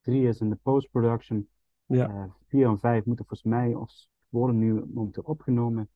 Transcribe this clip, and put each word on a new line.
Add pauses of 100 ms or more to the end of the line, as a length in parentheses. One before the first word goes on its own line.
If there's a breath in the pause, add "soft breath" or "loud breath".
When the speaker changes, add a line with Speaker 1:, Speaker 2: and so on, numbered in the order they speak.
Speaker 1:
Drie
is
in
de
post-production. (360)
Speaker 2:
Ja.
Speaker 1:
Eh, (240)
vier
en
vijf
moeten
volgens
mij,
of (380)
worden
nu
momenteel
opgenomen.